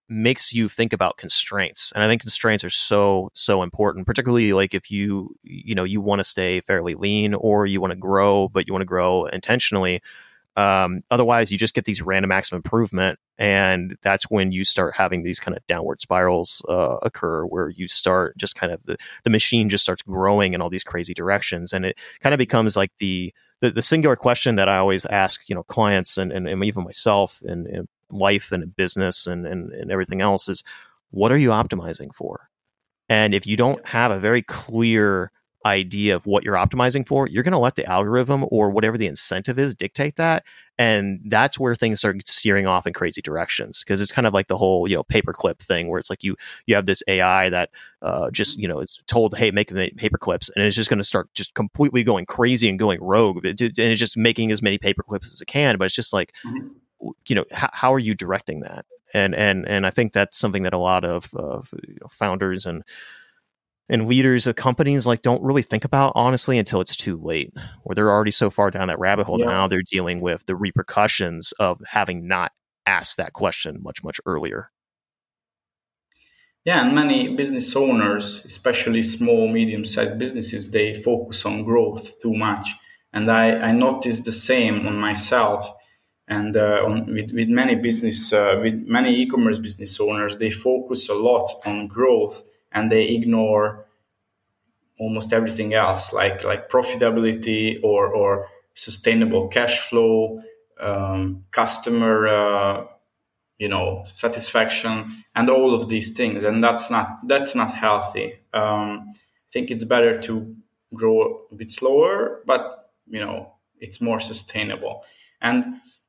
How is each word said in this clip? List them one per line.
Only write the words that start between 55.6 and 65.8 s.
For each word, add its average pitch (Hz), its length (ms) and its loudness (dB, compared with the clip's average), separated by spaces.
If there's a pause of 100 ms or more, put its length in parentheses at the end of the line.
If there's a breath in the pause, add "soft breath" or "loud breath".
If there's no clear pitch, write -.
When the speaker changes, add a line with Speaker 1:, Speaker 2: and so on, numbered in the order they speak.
Speaker 1:
But 95 100 0
it's 95 80 -2
just - 180 -4
like, 92 200 -2 (140)
Speaker 2:
Mm-hmm. 123 220 -10 (320)
Speaker 1:
w-, - 140 -12 (140)
you 131 60 0
know, 98 160 2
h-, - 220 -4
how 131 200 0
are 135 60 4
you 110 160 -2
directing 90 460 -6
that? - 260 -14 (260)
And, 98 220 0
and, 98 320 0
and 98 180 0
I 95 60 0
think 113 220 0
that's - 260 0
something 98 240 -2
that 90 100 -2
a 90 60 -2
lot 90 260 2
of, 87 300 -6
of, - 400 -10 (120)
you - 140 -20
know, - 100 -20
founders 95 540 -4
and, 85 200 -8 (1080 loud breath)
and 113 160 2
leaders 127 400 4
of 120 80 0
companies, 135 520 2
like, 120 160 2
don't 123 200 2
really 135 200 2
think - 200 -4